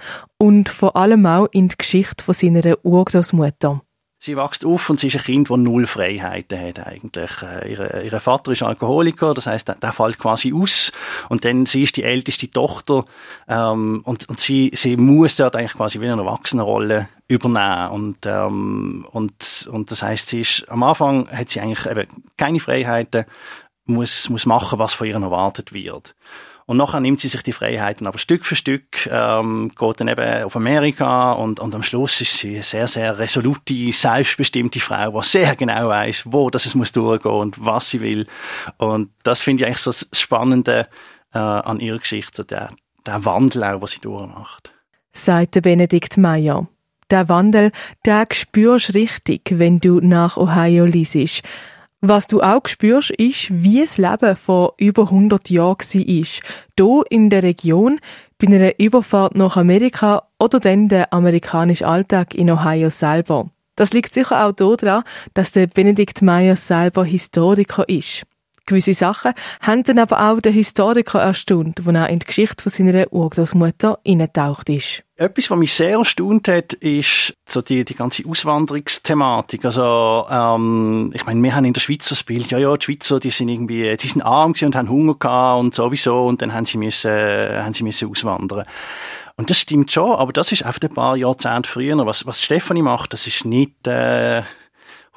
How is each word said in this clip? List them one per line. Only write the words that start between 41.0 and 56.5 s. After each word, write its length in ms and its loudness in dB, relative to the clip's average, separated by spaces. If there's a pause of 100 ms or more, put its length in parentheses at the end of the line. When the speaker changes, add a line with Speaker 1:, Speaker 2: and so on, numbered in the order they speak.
Speaker 2:
äh, 40 -4
an 420 -4
ihrer 180 -6
Geschichte, 380 -10
so 80 -10
der, 260 -10 (340)
der 200 -8
Wandel 400 0
auch, 160 -4
den 80 -10
sie 120 -12
durchmacht. 720 -16 (380)
Speaker 1:
Sagt 460 2
der 60 4
Benedikt 540 2
Meyer. 520 2 (420)
Der 180 4
Wandel, 440 4 (340)
den 240 4
spürst 600 2
du 40 -4
richtig, 560 -2
wenn 300 4
du 200 6
Nach 360 4
Ohio 480 4
liest. 580 0 (640)
Was 220 4
du 160 2
auch 240 2
spürst, 440 2
ist, 400 -2
wie 320 4
das 140 -4
Leben 380 2
vor 420 0
über 320 2
hundert 420 2
Jahren 280 2
war. 160 -8
Hier 1160 0